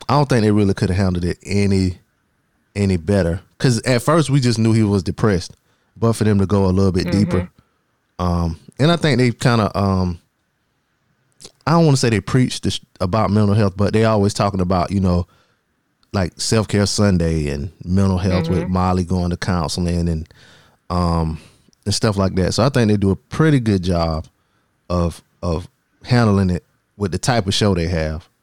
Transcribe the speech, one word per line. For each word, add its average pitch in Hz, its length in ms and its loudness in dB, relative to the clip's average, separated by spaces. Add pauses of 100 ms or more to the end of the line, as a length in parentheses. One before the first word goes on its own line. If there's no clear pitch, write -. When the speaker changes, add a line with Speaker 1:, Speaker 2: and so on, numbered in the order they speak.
Speaker 1:
I 120 60 0
don't 143 140 2
think 120 140 2
they 107 100 4
really 104 220 2
could 101 160 -2
have 90 80 -2
handled 90 260 0
it 87 200 -4
any, 95 540 0 (760)
any 98 200 0
better. 85 440 0 (180)
'Cause 120 240 0
at 120 200 0
first 147 280 0
we 139 100 2
just 120 180 0
knew 113 140 2
he 110 100 4
was 101 200 2
depressed, 95 500 -2 (440)
but 113 180 0
for 110 100 -2
them 104 140 2
to 98 80 2
go 98 200 2
a 92 40 2
little 95 220 2
bit 87 160 -2
Speaker 2:
Mm-hmm. 95 100 0
Speaker 1:
deeper. 90 320 -2 (680)
Um, 85 400 -2 (200)
and 147 120 2
I 175 60 2
think 147 220 0
they 123 140 2
kinda, 117 460 0
um, 92 420 -2 (1500)
I 143 60 0
don't 170 120 4
wanna 143 120 4
say 127 140 2
they 104 100 2
preach 127 400 0
this, - 200 -4 (200)
about 92 300 0
mental 104 240 2
health, 101 220 0
but 101 160 0
they 110 120 2
always 107 280 2
talking 98 280 -2
about, 90 320 0
you 98 80 0
know, 90 260 2 (840)
like, 101 280 -4
Self-Care 104 460 0
Sunday 82 640 0
and 69 240 -8 (120)
mental 95 340 0
health 90 300 -2
with 87 160 0
Speaker 2:
Mm-hmm. 92 80 -6
Speaker 1:
Molly 92 320 0
going 87 260 -2
to 87 60 -4
counseling 87 720 -4
and, 80 200 -4 (640)
um, 85 480 -2 (480)
and 101 80 -2
stuff 107 240 -2
like 95 160 0
that. 87 180 0
So 104 120 0
I 135 40 2
think 120 220 0
they 104 80 2
do 98 120 2
a 92 60 0
pretty 156 440 0
good 104 220 0
job 85 440 -2 (640)
of, 85 320 -2 (200)
of 87 260 -6 (360)
handling 101 460 2
it 85 140 -4 (340)
with 101 140 -4
the - 60 -6
type 117 280 -2
of 98 80 -2
show 101 200 0
they 85 140 -2
have. 80 400 -6 (140)